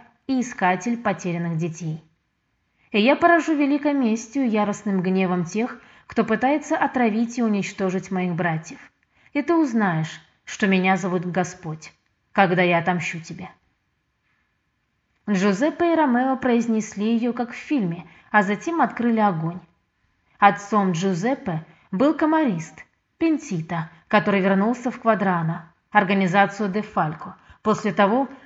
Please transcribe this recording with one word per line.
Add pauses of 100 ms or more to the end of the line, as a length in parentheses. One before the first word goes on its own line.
(280)
и
искатель
потерянных
детей. (880)
И
я
поражу
великой
местью
и
яростным
гневом
тех, (260)
кто
пытается
отравить
и
уничтожить
моих
братьев. (540)
И
ты
узнаешь, (240)
что
меня
зовут
Господь, (400)
когда
я
отомщу
тебе. (1800)
Джузеппе
и
Ромео
произнесли
её,
как
в
фильме, (260)
а
затем
открыли
огонь. (800)
Отцом
Джузеппе (260)
был
каморрист (320)
Пентита, (180)
который
вернулся
в
Квадрано, (180)
организацию
Де
Фалько, (260)
после
того, (160)